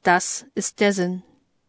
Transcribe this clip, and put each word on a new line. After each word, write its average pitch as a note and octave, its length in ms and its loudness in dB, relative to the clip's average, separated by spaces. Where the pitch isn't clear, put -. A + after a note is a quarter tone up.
Das - 500 2
ist - 260 -6
der G3+ 140 4
Sinn. F#3 300 -4